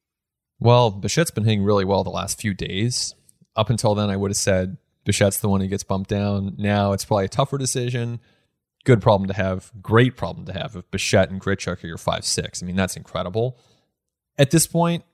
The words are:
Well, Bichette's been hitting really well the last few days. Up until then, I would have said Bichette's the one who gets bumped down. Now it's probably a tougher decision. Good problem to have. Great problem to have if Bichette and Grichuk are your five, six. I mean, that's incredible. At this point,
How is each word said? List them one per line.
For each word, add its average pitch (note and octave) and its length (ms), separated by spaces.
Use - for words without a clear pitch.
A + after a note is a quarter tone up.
Well, A#2+ 320
Bichette's G#2 400
been G#2 120
hitting G#2+ 200
really G2+ 200
well F#2+ 220
the F#2 40
last F2+ 300
few G#2 140
days. G#2 640
Up G#2+ 140
until G#2+ 260
then, G#2 140
I G2 60
would G2 160
have G#2 60
said F#2 400
Bichette's G2+ 360
the G#2+ 100
one G2 100
who F#2+ 80
gets F#2+ 160
bumped F#2+ 260
down. G2+ 480
Now G2+ 360
it's G2 100
probably G2 220
a - 40
tougher C#3 280
decision. B2 640
Good A#2+ 160
problem G2 260
to F#2+ 60
have. F#2+ 380
Great A#2+ 340
problem F2 300
to F#2 80
have F#2 240
if - 120
Bichette F#2 400
and F#2+ 120
Grichuk F#2+ 420
are F2 40
your E2 100
five, E2+ 260
six. - 400
I - 20
mean, F2+ 120
that's F#2+ 180
incredible. G2 640
At C#3 140
this E3 140
point, E3+ 380